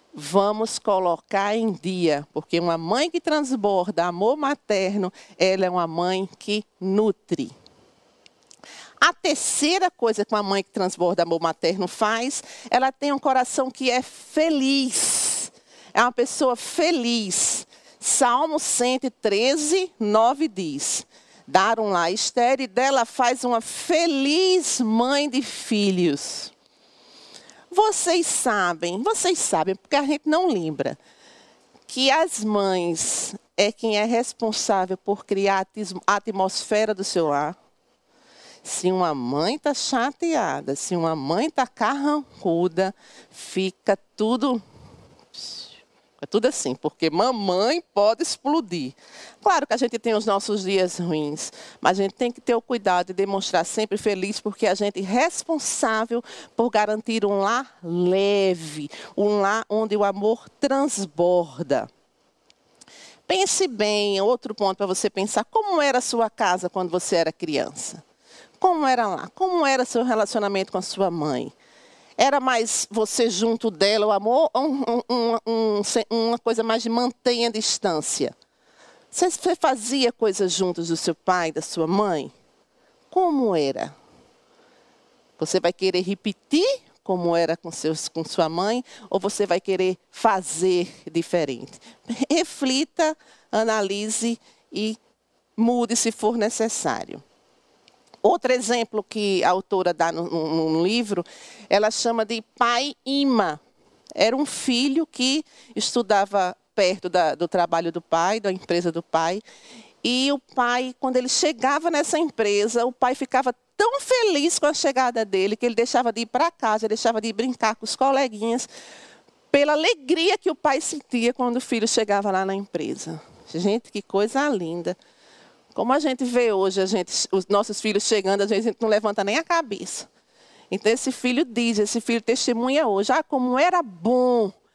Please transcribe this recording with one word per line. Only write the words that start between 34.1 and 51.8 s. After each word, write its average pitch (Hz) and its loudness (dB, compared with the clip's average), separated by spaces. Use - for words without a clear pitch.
por - -4
criar 196 2
a - 0
atis-, 190 -8
a 202 4
atmosfera 208 0
do 185 -8
seu 165 0
lar. 147 -2
Se - -2
uma 175 2
mãe 143 -2
tá 294 -2
chateada, 254 -2
se - -4
uma 160 0
mãe 165 -2
tá 262 -2
carrancuda, 202 -2
fica - -2
tudo, 233 0
fica - -18
tudo 220 2
assim, 127 -4
porque - -2
mamãe 208 0
pode 208 2
explodir. 196 -4
Claro 311 2
que - -2
a 240 2
gente 240 0
tem 226 -2
os 214 0
nossos 202 0
dias 185 0
ruins, 156 -4